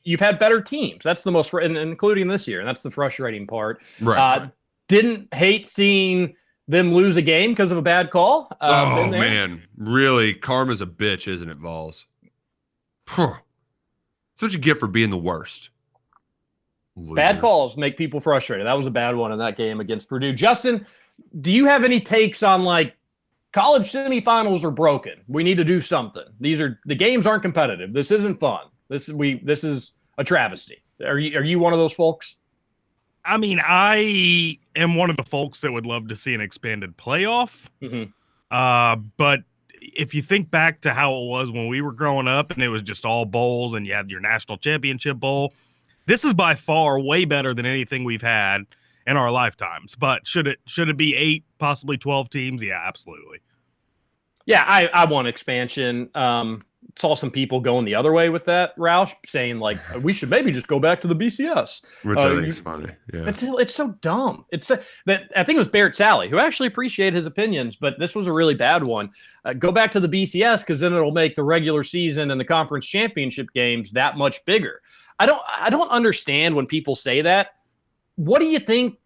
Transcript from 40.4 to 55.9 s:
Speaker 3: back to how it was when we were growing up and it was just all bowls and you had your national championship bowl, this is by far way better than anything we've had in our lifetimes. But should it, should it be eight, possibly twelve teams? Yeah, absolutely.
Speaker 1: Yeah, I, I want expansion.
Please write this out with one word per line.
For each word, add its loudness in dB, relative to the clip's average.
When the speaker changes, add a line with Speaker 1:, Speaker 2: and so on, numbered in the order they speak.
Speaker 3:
back 0
to 0
how 0
it -4
was -4
when -4
we -2
were -6
growing -2
up 0
and -6
it 2
was -4
just -10
all 0
bowls 0
and -6
you -6
had -4
your -12
national -2
championship -4
bowl, -2
this 2
is 4
by 4
far 0
way 0
better -2
than -6
anything -4
we've -4
had 0
in 2
our 2
lifetimes. -4
But -2
should -2
it, -4
should -4
it -4
be 0
eight, 0
possibly -4
twelve -4
teams? -8
Yeah, -6
absolutely. -16
Speaker 1:
Yeah, 6
I, 6
I 6
want 2
expansion. -4